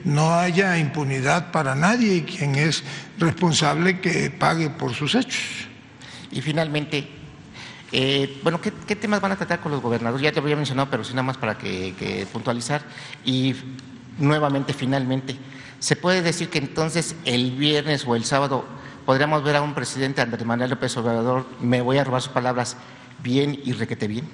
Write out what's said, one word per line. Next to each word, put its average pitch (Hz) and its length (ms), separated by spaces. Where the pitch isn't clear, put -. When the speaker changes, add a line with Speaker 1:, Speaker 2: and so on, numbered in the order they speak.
Speaker 1:
no 151 320
haya 180 420
impunidad 143 720
para 139 220
nadie 202 440
y 165 60
quien 143 320
es 151 280
responsable 165 840
que 147 280
pague 156 400
por 135 240
sus 147 220
hechos. - 540
Speaker 2:
Y 135 120
finalmente, 147 680
eh, 135 520
bueno, 175 180
¿qué, - 100
qué 208 80
temas 208 240
van 190 120
a 196 40
tratar 170 260
con 151 100
los 139 100
gobernadores? 117 420
Ya 151 80
te 151 80
había 147 160
mencionado, 139 360
pero 113 120
sí 113 100
nada 131 100
más 131 140
para 107 200
que, 95 400
que 98 340
puntualizar. 120 520
Y 131 300
nuevamente, 143 540
finalmente, 131 640
¿se - 160
puede 180 260
decir 165 280
que 156 100
entonces 160 560
el 123 260
viernes 147 540
o 120 100
el 113 100
sábado 139 400
podríamos 147 380
ver 147 120
a 143 60
un 147 120
presidente, 135 480
Andrés 117 240
Manuel 120 240
López 123 260
Obrador, 120 500
me 123 220
voy 127 160
a 143 60
robar 127 180
sus 139 100
palabras, 123 460
bien 139 420
y 120 80
requete 113 340
bien? 123 260